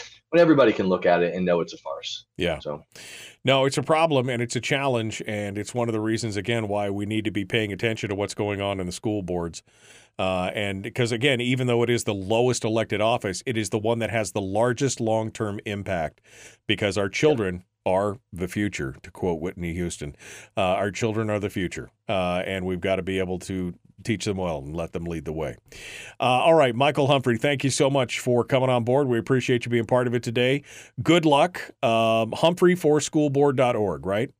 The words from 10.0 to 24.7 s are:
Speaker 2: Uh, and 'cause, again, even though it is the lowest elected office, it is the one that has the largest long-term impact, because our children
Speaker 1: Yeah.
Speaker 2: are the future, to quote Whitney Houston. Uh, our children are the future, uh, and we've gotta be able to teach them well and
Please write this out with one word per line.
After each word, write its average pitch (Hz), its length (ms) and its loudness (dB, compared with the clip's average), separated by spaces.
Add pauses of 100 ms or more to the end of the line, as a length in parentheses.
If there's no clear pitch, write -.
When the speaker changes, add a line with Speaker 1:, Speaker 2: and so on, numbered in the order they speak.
Speaker 2:
Uh, 92 380 -2
and 101 400 -6
'cause, 120 160 0
again, 123 300 0
even 123 260 0
though 120 160 2
it 117 80 2
is 117 140 0
the 110 100 -2
lowest 113 500 0
elected 110 360 0
office, 107 460 0
it 117 100 -2
is 107 140 -2
the 117 100 0
one 113 180 0
that 110 120 -2
has 107 200 -2
the 107 100 -4
largest 117 600 0
long-term 110 680 -2
impact, 95 540 -4 (480)
because 101 280 0
our 98 120 2
children 107 480 2
Speaker 1:
Yeah. - 360 -6
Speaker 2:
are 101 260 2 (140)
the 90 160 -4
future, 95 540 -4
to - 80 -18
quote 85 320 -2
Whitney 87 320 -6
Houston. 82 420 -6 (400)
Uh, 98 60 0
our 95 280 0
children 110 380 -2
are 107 100 0
the 98 120 -4
future, 87 400 -6 (180)
uh, 92 380 -2
and 95 180 -4
we've 92 160 -4
gotta 95 220 0
be 95 160 -2
able 92 220 -2
to 92 340 -6 (280)
teach 104 220 -2
them 98 140 -2
well 87 200 -4
and 71 160 -10